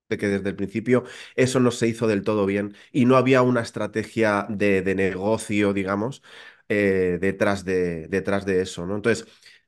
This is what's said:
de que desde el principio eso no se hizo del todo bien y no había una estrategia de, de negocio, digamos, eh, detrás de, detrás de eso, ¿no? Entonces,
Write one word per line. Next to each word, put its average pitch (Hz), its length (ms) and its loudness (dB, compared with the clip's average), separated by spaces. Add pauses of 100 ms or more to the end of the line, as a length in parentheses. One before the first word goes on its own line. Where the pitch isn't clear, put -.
de 107 80 -2
que 107 100 -2
desde 98 220 0
el 92 60 -6
principio 113 500 0 (300)
eso 127 260 2
no 123 100 4
se 117 160 -2
hizo 117 200 -2
del 101 160 0
todo 107 220 0
bien 101 300 -2 (160)
y 123 140 2
no 127 100 6
había 127 260 4
una 127 200 2
estrategia 107 880 -2
de, 101 320 2
de 92 140 0
negocio, 101 800 0
digamos, 101 480 -4 (460)
eh, 95 540 2
detrás 98 440 0
de, 87 440 -2
detrás 95 360 -2
de 95 160 0
eso, 90 240 -6
¿no? 95 120 -6
Entonces, 110 300 -2 (400)